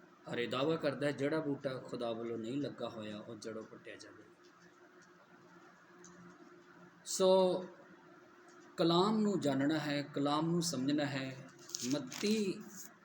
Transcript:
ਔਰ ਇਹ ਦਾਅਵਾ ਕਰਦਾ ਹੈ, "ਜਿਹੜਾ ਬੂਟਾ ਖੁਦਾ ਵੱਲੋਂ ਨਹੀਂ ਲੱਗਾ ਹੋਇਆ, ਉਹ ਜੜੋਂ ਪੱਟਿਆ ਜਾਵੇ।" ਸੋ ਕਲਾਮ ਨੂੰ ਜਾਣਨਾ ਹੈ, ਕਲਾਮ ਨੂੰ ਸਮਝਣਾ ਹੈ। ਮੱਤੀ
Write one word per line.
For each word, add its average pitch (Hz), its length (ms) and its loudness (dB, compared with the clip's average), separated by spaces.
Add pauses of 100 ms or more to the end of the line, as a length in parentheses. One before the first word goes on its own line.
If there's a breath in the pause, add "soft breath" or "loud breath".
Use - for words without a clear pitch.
(280)
ਔਰ 120 100 -4
ਇਹ 120 100 0
ਦਾਅਵਾ 135 280 2
ਕਰਦਾ 143 320 0
ਹੈ, 147 40 2
"ਜਿਹੜਾ 143 280 0
ਬੂਟਾ 135 380 -4
ਖੁਦਾ 120 340 -6
ਵੱਲੋਂ 117 260 -4
ਨਹੀਂ 117 240 -4
ਲੱਗਾ 117 280 -6
ਹੋਇਆ, 107 300 -10
ਉਹ 117 160 -12
ਜੜੋਂ 110 280 -10
ਪੱਟਿਆ 107 320 -16
ਜਾਵੇ।" - 280 -20 (2750)
ਸੋ 185 600 4 (1120)
ਕਲਾਮ 180 420 6
ਨੂੰ 208 200 2
ਜਾਣਨਾ 143 400 2
ਹੈ, 143 220 -2
ਕਲਾਮ 143 500 0
ਨੂੰ 170 100 2
ਸਮਝਣਾ 143 440 0
ਹੈ। 135 440 -6 (440)
ਮੱਤੀ 202 720 0 (420)